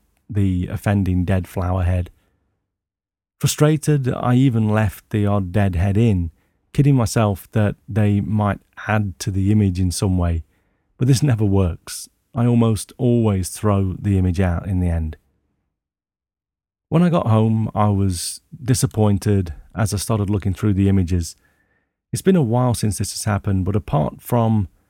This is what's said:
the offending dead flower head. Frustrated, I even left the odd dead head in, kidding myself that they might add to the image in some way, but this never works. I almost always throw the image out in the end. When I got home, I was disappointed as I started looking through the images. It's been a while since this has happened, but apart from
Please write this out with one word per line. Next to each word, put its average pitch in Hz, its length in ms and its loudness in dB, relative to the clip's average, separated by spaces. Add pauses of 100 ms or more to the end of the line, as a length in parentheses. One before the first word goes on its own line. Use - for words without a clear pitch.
(300)
the 95 380 0
offending 92 560 0
dead 92 240 -2
flower 92 340 -2
head. 90 280 -2 (1300)
Frustrated, 151 720 0
I - 220 0
even 117 340 2
left 107 420 -2
the 104 160 0
odd 101 240 -2
dead 98 240 0
head 92 220 0
in, 98 340 2 (420)
kidding 143 220 4
myself 110 560 0
that 104 240 0 (140)
they 104 320 2
might 104 400 -2 (260)
add 107 340 -2
to - 120 -6
the 95 180 0
image 98 300 2
in 92 100 0
some 92 280 -2
way, 85 260 -2 (520)
but 123 120 -2
this 135 140 2
never 113 220 0
works. 98 640 -2 (240)
I 120 140 0
almost 117 500 2
always 110 520 0
throw 98 500 0
the 101 200 0
image 92 220 0
out 90 280 -2
in 95 100 -2
the 90 100 0
end. 80 280 -2 (1700)
When 160 120 2
I 175 60 4
got 170 180 0
home, 110 480 2
I 104 140 2
was 98 520 -2 (220)
disappointed 104 920 0 (220)
as 113 180 -2
I 107 40 -2
started 104 340 -2
looking 101 240 -2
through 104 200 0
the 98 140 4
images. 90 460 0 (760)
It's - 100 -6
been 190 140 4
a 165 60 4
while 123 320 0
since 107 240 -2
this 98 140 -6
has - 120 -10
happened, 98 400 -2
but 101 120 -2
apart - 460 -4
from 113 460 0 (220)